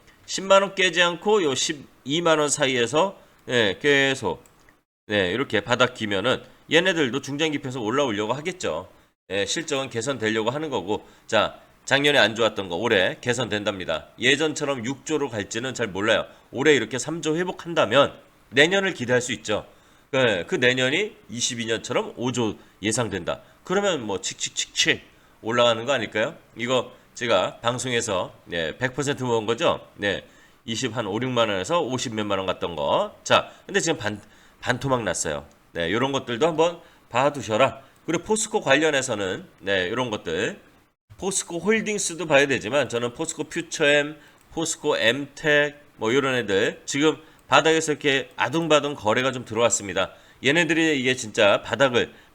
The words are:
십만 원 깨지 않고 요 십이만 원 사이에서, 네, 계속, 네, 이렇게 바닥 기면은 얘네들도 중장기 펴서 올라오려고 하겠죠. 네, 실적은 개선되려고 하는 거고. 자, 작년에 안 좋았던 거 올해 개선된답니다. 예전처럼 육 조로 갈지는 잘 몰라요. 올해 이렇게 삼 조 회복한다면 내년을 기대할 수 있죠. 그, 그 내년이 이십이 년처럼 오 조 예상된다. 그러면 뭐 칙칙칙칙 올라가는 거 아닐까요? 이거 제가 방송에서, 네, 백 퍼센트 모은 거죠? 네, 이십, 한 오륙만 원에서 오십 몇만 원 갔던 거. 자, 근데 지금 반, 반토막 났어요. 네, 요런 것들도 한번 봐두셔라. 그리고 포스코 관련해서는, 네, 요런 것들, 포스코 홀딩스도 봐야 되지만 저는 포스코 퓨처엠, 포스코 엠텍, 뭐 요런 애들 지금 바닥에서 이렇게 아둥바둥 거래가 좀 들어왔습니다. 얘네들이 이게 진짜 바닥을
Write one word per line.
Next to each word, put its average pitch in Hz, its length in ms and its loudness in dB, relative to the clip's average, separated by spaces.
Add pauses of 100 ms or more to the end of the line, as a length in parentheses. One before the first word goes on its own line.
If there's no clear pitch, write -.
(260)
십만 190 360 4
원 196 140 -2
깨지 185 260 2
않고 180 420 2
요 135 120 0
십이만 151 840 0
원 147 100 2
사이에서, 135 680 2 (280)
네, 113 340 2
계속, 135 640 2 (640)
네, 98 240 2
이렇게 117 300 -2
바닥 120 320 2
기면은 104 480 -2 (300)
얘네들도 139 500 2
중장기 143 380 -4
펴서 135 220 -10
올라오려고 110 520 0
하겠죠. 117 560 -6 (380)
네, 98 180 -2
실적은 139 440 -4
개선되려고 113 640 -2
하는 151 180 -6
거고. 104 380 -4 (200)
자, 101 320 0 (260)
작년에 143 340 2
안 110 160 4
좋았던 107 340 0
거 85 60 -4
올해 107 460 2
개선된답니다. 101 880 -4 (120)
예전처럼 139 640 0
육 135 200 -8
조로 139 240 -2
갈지는 113 440 -6
잘 113 140 -4
몰라요. 98 380 0 (260)
올해 143 220 4
이렇게 120 240 0
삼 156 240 -8
조 151 140 -2
회복한다면 156 800 0 (360)
내년을 175 440 2
기대할 123 280 0
수 127 120 -6
있죠. 104 320 -4 (460)
그, 113 360 2
그 190 80 -4
내년이 135 600 2 (140)
이십이 117 360 -6
년처럼 117 520 -4
오 123 140 -4
조 120 260 -2 (240)
예상된다. 95 600 -4 (220)
그러면 185 420 -2
뭐 98 140 -4
칙칙칙칙 - 840 -4 (380)
올라가는 117 440 2
거 139 80 0
아닐까요? 117 420 -2 (200)
이거 120 380 -2 (200)
제가 107 440 0
방송에서, 120 760 -2 (120)
네, 82 320 -4
백 127 180 -4
퍼센트 135 280 -4
모은 117 220 0
거죠? 117 400 0 (100)
네, 95 280 -2 (420)
이십, 113 300 -4
한 120 120 -4
오륙만 117 420 0
원에서 104 320 0
오십 123 340 -4
몇만 104 220 -2
원 95 100 -4
갔던 90 280 -4
거. 101 480 0
자, - 280 2 (140)
근데 196 140 -2
지금 156 180 0
반, 104 240 -6 (400)
반토막 127 420 -2
났어요. 78 420 -4 (280)
네, 85 180 -2
요런 123 200 0
것들도 123 360 0
한번 165 320 0 (300)
봐두셔라. 127 720 0 (240)
그리고 170 180 -2
포스코 214 380 -2
관련해서는, 135 840 0 (140)
네, 92 300 0
요런 123 200 -2
것들, 107 500 -4 (580)
포스코 175 420 -6
홀딩스도 190 640 -2
봐야 143 220 6
되지만 120 420 0
저는 120 240 -4
포스코 156 300 -6
퓨처엠, 147 760 0 (360)
포스코 - 440 -2
엠텍, 143 800 0 (180)
뭐 110 160 0
요런 131 220 2
애들 113 500 0
지금 147 320 2 (300)
바닥에서 156 440 4
이렇게 135 460 0
아둥바둥 147 580 2
거래가 113 360 0
좀 123 140 -8
들어왔습니다. 101 680 0 (300)
얘네들이 156 560 2
이게 127 160 2
진짜 110 460 2
바닥을 117 500 2 (240)